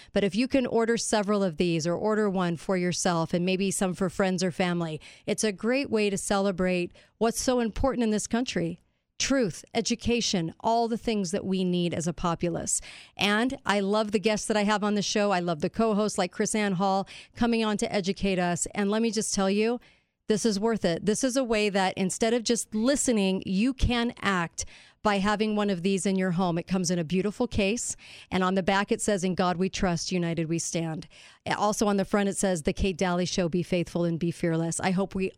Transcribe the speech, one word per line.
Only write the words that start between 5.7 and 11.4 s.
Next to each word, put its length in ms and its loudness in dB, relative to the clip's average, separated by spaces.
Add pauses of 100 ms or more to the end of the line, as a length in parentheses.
way 180 2
to 80 -2
celebrate 760 0 (280)
what's 200 0
so 200 2
important 420 0
in 80 2
this 160 0
country. 540 -2 (400)
Truth, 440 0 (120)
education, 840 -2
all 280 2
the 100 -2
things 320 -2
that 160 -4